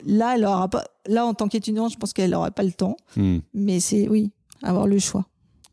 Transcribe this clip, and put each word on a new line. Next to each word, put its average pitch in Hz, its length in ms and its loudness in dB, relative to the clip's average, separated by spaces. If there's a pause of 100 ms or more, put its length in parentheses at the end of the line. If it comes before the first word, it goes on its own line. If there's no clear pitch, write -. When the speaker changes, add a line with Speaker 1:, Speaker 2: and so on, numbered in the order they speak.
Speaker 1:
là, 226 320 2
elle 220 80 2
aura 190 240 2
pas, - 160 -4 (220)
là, 226 180 2
en 226 100 0
tant 208 140 -2
qu'étudiante, 214 440 -2
je - 40 -14
pense - 160 -8
qu'elle 185 220 0
aura 170 160 -2
pas - 140 -4
le 180 80 0
temps. 202 240 -2 (200)
Speaker 2:
Hmm. 92 220 2 (160)
Speaker 1:
Mais 196 260 0
c'est, 202 280 0
oui, 214 240 2 (300)
avoir 185 240 0
le 202 120 4
choix. 196 280 -2 (460)